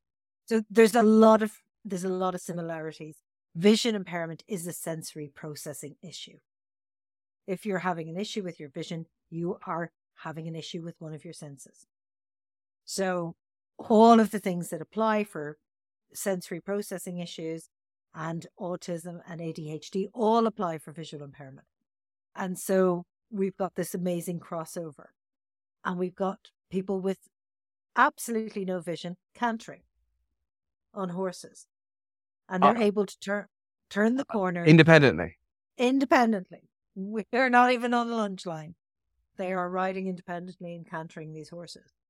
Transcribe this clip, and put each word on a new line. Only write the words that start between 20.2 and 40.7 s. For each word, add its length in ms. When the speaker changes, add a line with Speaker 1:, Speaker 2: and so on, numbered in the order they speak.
Speaker 1:
apply 320
for 140
visual 320
impairment. 440
And 220
so 480
we've 260
got 180
this 200
amazing 440
crossover. 680
And 140
we've 180
got 360
people 320
with 160
absolutely 680
no 140
vision 380
cantering 480
on 160
horses. 580
And 140
they're 160
Speaker 2:
Uh, 40
Speaker 1:
able 240
to 140
turn, 260
turn 260
the 100
corner 380
Speaker 2:
independently. 760
Speaker 1:
independently. 920
We're 540
not 220
even 220
on 160
the 60
lunge 300
line. 300
They 160
are 140
riding 400
independently 680